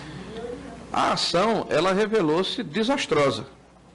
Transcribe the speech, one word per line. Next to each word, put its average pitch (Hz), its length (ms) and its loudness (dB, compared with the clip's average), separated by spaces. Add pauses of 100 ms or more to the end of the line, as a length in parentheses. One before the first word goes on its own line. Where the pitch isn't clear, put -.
(920)
A 135 220 0
ação, 185 560 2
ela 175 240 4
revelou-se 190 680 2
desastrosa, 156 840 0 (500)